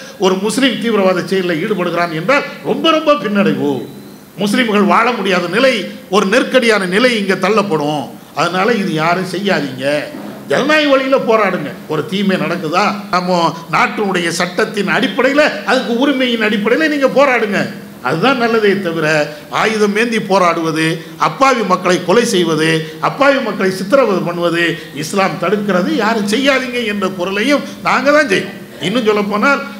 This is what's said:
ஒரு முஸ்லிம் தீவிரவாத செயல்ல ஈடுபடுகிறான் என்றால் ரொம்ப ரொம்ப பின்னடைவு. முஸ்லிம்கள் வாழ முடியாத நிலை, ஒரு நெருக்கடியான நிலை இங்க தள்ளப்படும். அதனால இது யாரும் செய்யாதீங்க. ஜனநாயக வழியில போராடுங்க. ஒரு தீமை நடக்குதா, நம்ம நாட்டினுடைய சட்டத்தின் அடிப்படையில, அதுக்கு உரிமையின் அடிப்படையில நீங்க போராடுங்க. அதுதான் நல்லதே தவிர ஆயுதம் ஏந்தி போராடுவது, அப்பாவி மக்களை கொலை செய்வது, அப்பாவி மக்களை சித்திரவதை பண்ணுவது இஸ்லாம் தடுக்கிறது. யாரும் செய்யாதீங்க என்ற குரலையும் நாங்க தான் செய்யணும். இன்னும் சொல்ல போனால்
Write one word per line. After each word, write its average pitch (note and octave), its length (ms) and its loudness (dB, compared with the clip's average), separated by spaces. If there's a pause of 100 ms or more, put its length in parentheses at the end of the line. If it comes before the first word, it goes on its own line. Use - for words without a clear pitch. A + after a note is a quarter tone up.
(200)
ஒரு F#3 160 2
முஸ்லிம் G#3+ 460 0
தீவிரவாத F#3+ 380 2
செயல்ல F3 440 -2
ஈடுபடுகிறான் F3 480 -2
என்றால் F#3 320 0 (200)
ரொம்ப - 280 0
ரொம்ப D#4 220 2
பின்னடைவு. D3+ 720 0 (500)
முஸ்லிம்கள் G#3 440 2
வாழ G#3 300 4
முடியாத F#3 360 0
நிலை, A3+ 440 0 (180)
ஒரு G3 160 2
நெருக்கடியான A3 600 2
நிலை A3 340 2
இங்க F#3+ 140 0
தள்ளப்படும். D#3 760 0 (260)
அதனால F#3 380 0
இது F#3 200 -2
யாரும் F3 380 0
செய்யாதீங்க. D3 720 -2 (440)
ஜனநாயக D4 420 2
வழியில C4+ 280 4
போராடுங்க. F#3+ 540 0 (160)
ஒரு D3+ 180 -2
தீமை F#3+ 320 0
நடக்குதா, E3+ 580 -2 (160)
நம்ம F3+ 460 0 (140)
நாட்டினுடைய F#3+ 580 0
சட்டத்தின் F#3 580 -2
அடிப்படையில, C4 760 0
அதுக்கு A#3 360 0
உரிமையின் B3+ 420 0
அடிப்படையில A3 460 0
நீங்க C#4+ 200 2
போராடுங்க. G#3+ 640 0 (320)
அதுதான் F3 360 0
நல்லதே A3+ 440 2
தவிர D#3 520 0 (160)
ஆயுதம் G#3 480 0
ஏந்தி A3+ 220 0
போராடுவது, E3 840 0 (120)
அப்பாவி A#3+ 440 2
மக்களை F3+ 440 0
கொலை A3 200 4
செய்வது, D#3+ 600 0 (120)
அப்பாவி C4+ 400 2
மக்களை G#3 320 -2
சித்திரவதை G3+ 540 0
பண்ணுவது E3+ 520 0 (180)
இஸ்லாம் E3+ 460 -2
தடுக்கிறது. G3+ 540 0
யாரும் G#3 320 0
செய்யாதீங்க B3+ 580 0
என்ற G3+ 220 -2
குரலையும் G3+ 540 -2 (220)
நாங்க A#3 280 2
தான் D4 160 4
செய்யணும். - 300 -2 (240)
இன்னும் G#3 240 -2
சொல்ல G#3 160 2
போனால் G#3+ 420 0 (160)